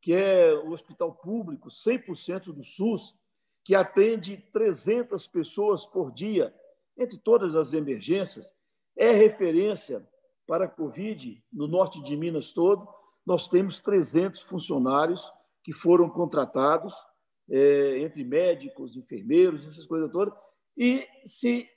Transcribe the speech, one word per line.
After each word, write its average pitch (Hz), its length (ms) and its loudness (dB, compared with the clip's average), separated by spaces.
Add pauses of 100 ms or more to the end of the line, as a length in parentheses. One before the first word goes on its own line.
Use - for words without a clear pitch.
que 165 120 0
é 185 400 6
o 156 180 -4
hospital 165 420 -8
público, 180 560 -10
cem 247 300 -2
por 185 180 -12
cento 185 340 -10
do 143 120 -16
sus, - 520 -6 (480)
que 190 120 2
atende 196 600 2 (160)
trezentas 220 760 -2
pessoas 196 580 -2
por 156 260 -6
dia, 156 400 -2 (460)
entre 247 220 -6
todas 202 360 2
as 151 160 0
emergências, 143 800 -4 (460)
é 220 140 4
referência 202 960 2 (400)
para 170 180 -2
a - 20 -10
covid 156 760 -10 (100)
no 151 140 -6
norte 180 340 -2
de 143 160 -8
Minas 160 340 -6
todo. 185 360 2 (360)
Nós 175 240 -2
temos 185 320 0
trezentos 185 640 0
funcionários 151 920 -2 (320)
que - 80 -14
foram 170 380 4
contratados, 151 840 -2 (520)
é, 139 520 4
entre 151 240 -8
médicos, 135 720 -2
enfermeiros, 147 680 0
essas 156 180 -20
coisas 160 260 -4
todas. 196 220 -2 (420)
E 254 300 0 (200)
se 240 520 -4